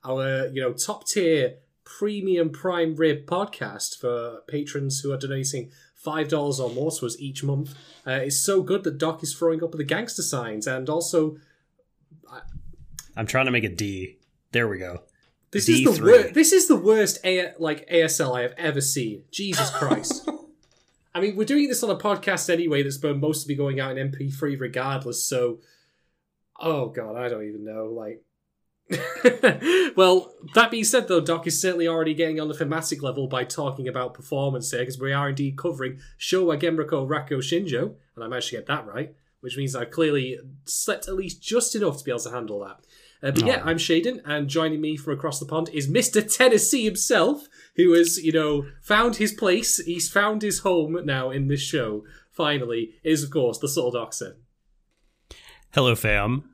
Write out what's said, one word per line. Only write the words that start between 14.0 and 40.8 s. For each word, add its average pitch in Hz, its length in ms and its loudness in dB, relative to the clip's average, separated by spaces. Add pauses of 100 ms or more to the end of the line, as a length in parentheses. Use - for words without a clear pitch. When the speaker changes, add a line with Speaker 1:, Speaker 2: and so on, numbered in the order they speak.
Speaker 2:
There 120 140 2
we 101 120 -4
go. 90 240 -10 (480)
Speaker 1:
This - 180 0
is 262 160 8
the 285 60 10
Speaker 2:
D 185 80 4
three. 165 140 8 (100)
Speaker 1:
wor-, - 100 -2
this 311 200 6
is 370 160 6
the 277 80 8
worst 208 460 4
A-, 185 360 0
like, 151 320 -2
A 170 140 6
S - 140 -2
L 135 160 0
I 123 80 -2
have 123 140 -4
ever 147 240 -2
seen. 117 500 -4
Jesus 165 380 -2
Christ. - 680 -2
Speaker 2:
<laughs> - 40 -14 (760)
Speaker 1:
I 175 60 -2
mean, 202 160 0
we're 214 80 0
doing 285 240 4
this 247 140 -2
on 220 80 0
a 185 60 4
podcast 202 520 -2
anyway 165 340 2
that's 139 140 -4
bo-, 151 160 -2
mostly 147 420 -2
going 135 240 -2
out 135 140 -4
in 131 60 -6
M 135 140 -4
P 139 180 -6
three 143 260 -4
regardless, 127 680 -4
so, 123 320 0 (1000)
oh 143 300 -2
God, 110 280 -8
I 127 120 -4
don't 110 180 -6
even 107 200 -12
know, 110 180 -8
like, 110 380 -10 (680)
<laughs> 269 1040 2
well, 185 380 6 (220)
that 226 160 6
being 226 140 -2
said, 240 240 2
though, 175 120 4
Doc 165 260 -2
is 165 140 -2
certainly 175 260 2
already 160 280 0
getting 160 260 0
on 156 80 -4
the 147 60 -4
thematic 156 480 -4
level 135 260 -4
by 127 160 -2
talking 135 440 -6
about 127 260 -4
performance 135 560 -4
here, 123 160 -2
'cause 135 120 -10
we 135 140 -4
are 143 160 0
indeed 139 300 -4
covering 135 400 -6 (200)
Showa 175 400 0
Genroku 156 480 0
Rako 139 360 -4
Shinjo, 170 520 -2 (200)
and 117 100 -14
I - 20 -8
managed 120 220 -6
to 120 80 -8
get 104 120 -10
that 147 180 -4
right, 113 280 -8 (280)
which 127 160 -10
means 135 180 -4
I've 120 140 -6
clearly 139 480 0 (260)
slept - 440 -4